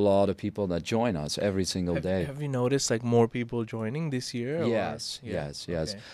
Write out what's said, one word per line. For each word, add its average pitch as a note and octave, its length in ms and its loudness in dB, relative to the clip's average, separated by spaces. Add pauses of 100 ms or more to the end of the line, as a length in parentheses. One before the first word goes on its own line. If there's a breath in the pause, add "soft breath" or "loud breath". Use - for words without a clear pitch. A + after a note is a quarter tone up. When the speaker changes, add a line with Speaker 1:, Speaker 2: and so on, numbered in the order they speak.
Speaker 1:
lot G2 200 6
of F#2+ 80 -2
people G2+ 300 -4
that E2+ 160 0
join A2+ 340 0
us D2 200 -4
every F#2+ 280 2
single F2 300 0
Speaker 2:
Have, - 80 0
Speaker 1:
day. F#2 200 0
Speaker 2:
have C#3+ 180 -6
you D3 60 -4
noticed, C3 420 2
like, A2+ 140 0
more A#2 240 6
people A#2 380 -2
joining A#2 440 -4
this B2+ 240 -4
year, C3+ 300 -2
or? C3 40 2
Speaker 1:
Yes, F#2 540 -2
Speaker 2:
Yeah. A#2 120 -8
Speaker 1:
yes, D2 340 -6
yes. D#2+ 220 0
Speaker 2:
Okay. G2+ 100 -8 (140 loud breath)